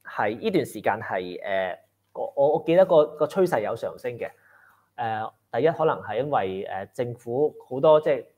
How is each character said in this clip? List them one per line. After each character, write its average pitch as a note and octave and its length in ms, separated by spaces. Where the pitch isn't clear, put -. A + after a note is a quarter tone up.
係 A2 340
呢 A2+ 120
段 D#3 140
時 - 160
間 A2 200
係， F#2 400
誒， F#2+ 360
我， - 220
我， C#3+ 220
我 D#3 80
記 E3 100
得 F#3 100
個， E3 200
個 D#3 80
趨 F#3 220
勢 D3 140
有 G#2 140
上 E2 220
升 B2 200
嘅。 - 120
誒， A2 340
第 A#2 140
一 D#3+ 60
可 D#3+ 140
能 D3 160
係 A2 220
因 D3 80
為， G2 340
誒， F#2+ 280
政 B2 220
府 C3+ 400
好 C3 100
多 D#3 220
即 E3 80
係 B2+ 160